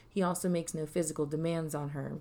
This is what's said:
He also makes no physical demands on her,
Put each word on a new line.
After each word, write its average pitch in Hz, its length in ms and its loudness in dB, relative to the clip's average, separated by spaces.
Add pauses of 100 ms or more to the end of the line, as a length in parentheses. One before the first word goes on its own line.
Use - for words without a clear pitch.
He 196 140 2
also 180 260 2
makes 170 260 0
no 156 120 -2
physical 156 400 0
demands 160 480 0
on 147 160 -2
her, 143 300 -4